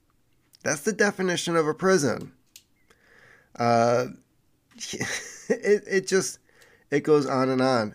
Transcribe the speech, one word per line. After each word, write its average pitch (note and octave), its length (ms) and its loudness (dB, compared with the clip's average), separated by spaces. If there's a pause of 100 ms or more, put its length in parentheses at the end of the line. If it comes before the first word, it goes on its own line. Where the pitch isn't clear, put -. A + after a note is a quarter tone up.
(640)
That's D3 200 -4
the A3 100 -2
definition F#3 640 0
of D#3+ 100 2
a D3+ 80 -2
prison. D#3+ 580 0 (1300)
Uh, A#2+ 480 2 (380)
<laughs> - 320 -20 (720)
it, - 380 0
it F#3+ 200 -2
just, - 320 -2 (520)
it C#3+ 100 0
goes D3 260 2
on C3 220 0
and C3 140 0
on. A#2+ 320 0